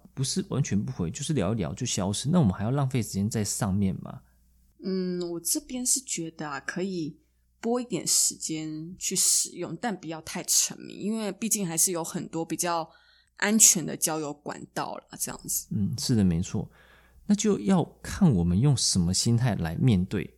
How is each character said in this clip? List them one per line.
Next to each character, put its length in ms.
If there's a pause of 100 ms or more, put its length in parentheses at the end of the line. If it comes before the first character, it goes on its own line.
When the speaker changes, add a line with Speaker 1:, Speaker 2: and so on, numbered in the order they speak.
(140)
Speaker 1:
不 100
是 260
完 120
全 220
不 80
回， 180
就 140
是 100
聊 200
一 40
聊 160
就 120
消 260
失， 180
那 100
我 40
们 100
还 100
要 80
浪 180
费 120
时 80
间 200
在 140
上 300
面 280
吗？ 200 (640)
Speaker 2:
嗯， 480
我 80
这 220
边 240
是 160
觉 300
得 180
啊， 100
可 220
以 360 (420)
拨 200
一 60
点 220
时 280
间 640
去 180
使 340
用， 300
但 160
不 120
要 140
太 220
沉 360
迷， 160
因 200
为 160
毕 160
竟 180
还 120
是 140
有 120
很 240
多 160
比 140
较 320 (480)
安 200
全 280
的 100
交 240
友 140
管 400
道 220
啦， 240
这 120
样 160
子。 220
Speaker 1:
嗯， 300
是 160
的， 80
没 180
错。 260 (600)
那 80
就 240
要 240 (180)
看 300
我 120
们 160
用 160
什 240
么 140
心 240
态 180
来 200
面 300
对 320